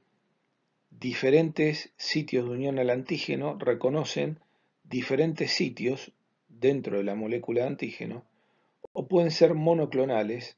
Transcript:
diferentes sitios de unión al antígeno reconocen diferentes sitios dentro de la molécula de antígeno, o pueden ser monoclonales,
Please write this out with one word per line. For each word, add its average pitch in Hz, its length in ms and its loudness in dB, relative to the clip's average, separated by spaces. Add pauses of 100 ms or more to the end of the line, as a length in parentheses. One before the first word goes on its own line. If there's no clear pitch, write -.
(880)
diferentes 151 1080 0
sitios 147 500 -2
de 120 60 -6
unión 135 280 -2
al 123 100 2
antígeno 139 720 -2
reconocen 147 800 0 (440)
diferentes 135 680 0
sitios 123 600 -2 (360)
dentro 117 500 0
de 101 60 0
la 101 100 -2
molécula 117 480 -2
de 127 60 0
antígeno, 120 580 -8 (680)
o - 140 -6
pueden 175 220 4
ser 160 240 6
monoclonales, 131 1040 0